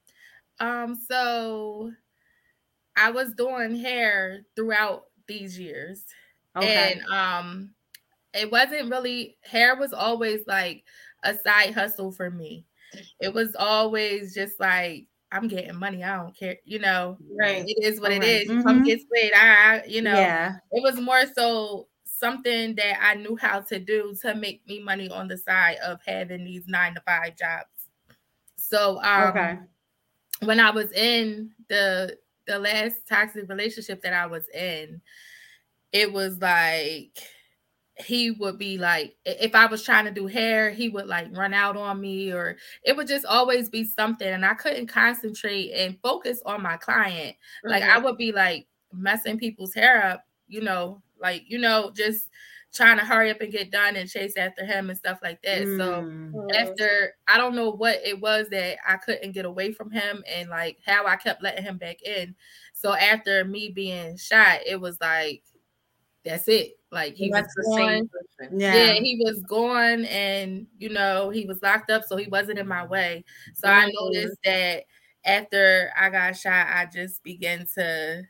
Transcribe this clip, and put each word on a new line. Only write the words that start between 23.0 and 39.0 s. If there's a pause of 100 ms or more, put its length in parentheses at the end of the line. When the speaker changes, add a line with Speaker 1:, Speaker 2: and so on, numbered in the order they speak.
Speaker 1:
I
knew
how
to
do
to
make
me
money
on
the
side
of
having
these
nine-to-five
jobs. (680)
So,
um,
Speaker 2:
Okay. (840)
Speaker 1:
when
I
was
in (160)
the, (280)
the
last
toxic
relationship
that
I
was
in, (920)
it
was
like, (800)
he
would
be
like, (100)